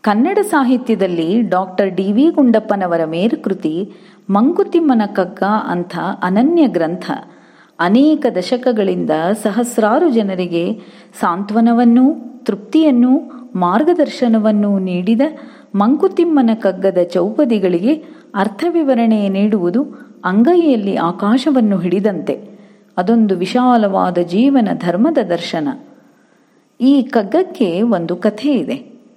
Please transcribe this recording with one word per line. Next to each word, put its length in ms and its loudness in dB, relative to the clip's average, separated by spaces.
ಕನ್ನಡ 420 0
ಸಾಹಿತ್ಯದಲ್ಲಿ 960 0
ಡಾಕ್ಟರ್ 500 -2
ಡಿ 220 -2
ವಿ 180 4
ಗುಂಡಪ್ಪನವರ 720 0
ಮೇರುಕೃತಿ 880 -4
ಮಂಕುತಿಮ್ಮನ 760 2
ಕಗ್ಗ 360 -4
ಅಂತ 340 -6
ಅನನ್ಯ 440 2
ಗ್ರಂಥ. 440 -4
ಅನೇಕ 460 4
ದಶಕಗಳಿಂದ 720 -2
ಸಹಸ್ರಾರು 680 0
ಜನರಿಗೆ 640 -2
ಸಾಂತ್ವನವನ್ನೂ 960 2
ತೃಪ್ತಿಯನ್ನೂ 840 2
ಮಾರ್ಗದರ್ಶನವನ್ನೂ 1200 2
ನೀಡಿದ 420 0
ಮಂಕುತಿಮ್ಮನ 800 2
ಕಗ್ಗದ 480 -2
ಚೌಪದಿಗಳಿಗೆ 920 0
ಅರ್ಥವಿವರಣೆ 960 0
ನೀಡುವುದು 560 0
ಅಂಗೈಯಲ್ಲಿ 720 2
ಆಕಾಶವನ್ನು 840 0
ಹಿಡಿದಂತೆ. 680 -2
ಅದೊಂದು 380 2
ವಿಶಾಲವಾದ 840 0
ಜೀವನ 560 2
ಧರ್ಮದ 440 0
ದರ್ಶನ. 400 -4
ಈ 220 4
ಕಗ್ಗಕ್ಕೆ 800 -2
ಒಂದು 340 -2
ಕಥೆ 360 -2
ಇದೆ 500 -6